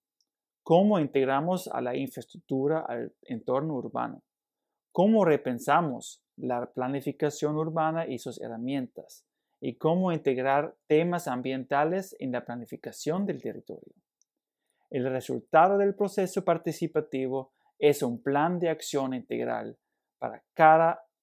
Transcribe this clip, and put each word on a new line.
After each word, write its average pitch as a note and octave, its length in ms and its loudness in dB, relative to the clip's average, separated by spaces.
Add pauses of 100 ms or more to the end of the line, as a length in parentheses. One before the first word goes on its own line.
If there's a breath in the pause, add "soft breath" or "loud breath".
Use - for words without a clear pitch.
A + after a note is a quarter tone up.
(640)
¿Cómo G3 340 4
integramos C#3+ 720 0
a B2 120 -6
la B2 160 -4
infraestructura C3+ 840 -4
al A#2+ 420 -8
entorno C3 520 -4
urbano? A#2+ 500 -8 (680)
¿Cómo G#3 340 4
repensamos C#3 960 0 (160)
la B2 360 -4
planificación C#3+ 840 -4
urbana D#3+ 520 -2
y B2+ 100 -6
sus A#2+ 220 -12
herramientas? A#2+ 840 -8 (360)
¿Y C3 160 -6
cómo F3+ 360 2
integrar C#3 640 0 (120)
temas E3+ 420 2
ambientales C#3 880 -2
en C3 140 -6
la A#2+ 120 -6
planificación B2 800 -6
del D#3+ 160 -6
territorio? - 540 -12 (960)
El C3 200 -2
resultado D#3 680 2
del G3+ 160 2
proceso F#3+ 500 -2
participativo D3+ 1080 -2 (260)
es D3 240 4
un A#2+ 200 -2
plan D#3 360 2
de E3+ 100 0
acción C3+ 460 -2
integral A#2+ 640 -6 (400)
para A#2 260 -10 (100)
cada E3 480 8 (200)